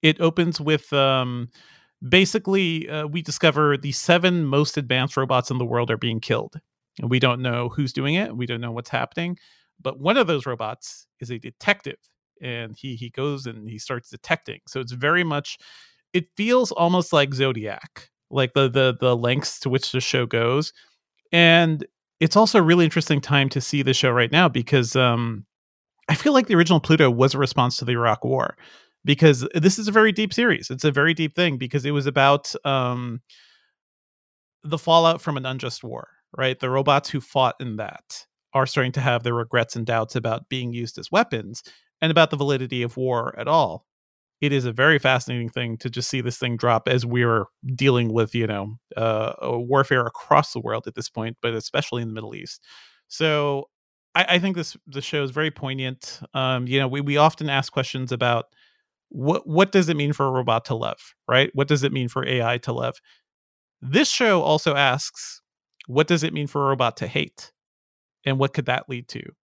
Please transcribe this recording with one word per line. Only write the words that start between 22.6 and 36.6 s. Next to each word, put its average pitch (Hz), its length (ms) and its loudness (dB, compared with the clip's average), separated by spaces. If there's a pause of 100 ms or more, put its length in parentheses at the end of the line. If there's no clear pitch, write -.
really 170 220 6
interesting 151 340 0
time 139 300 2
to 139 100 -4
see 143 220 -2
the 135 120 2
show 131 180 2
right 120 200 2
now 170 160 6
because, 123 480 0
um, 117 500 0 (640)
I 156 80 2
feel - 160 0
like 269 160 4
the 208 80 2
original 170 240 6
Pluto 151 300 6
was 123 240 4
a 135 60 -4
response 123 380 0
to 127 80 -8
the 123 80 -2
Iraq 117 300 0
War, 127 340 -2 (460)
because 139 500 4
this 180 240 4
is 214 120 -4
a - 20 -4
very 214 220 4
deep 202 200 -2
series. 233 360 0
It's 131 160 -6
a 151 60 4
very 151 220 2
deep 156 220 -4
thing 170 220 0
because 127 280 -4
it 147 60 -2
was 143 140 -2
about, 143 480 2 (120)
um, 123 560 -4 (1400)
the 156 140 -6
fallout 165 440 4
from 147 160 -6
an 131 80 -8
unjust 131 380 -8
war, 120 240 -14 (300)
right? 131 220 -2
The 131 100 -2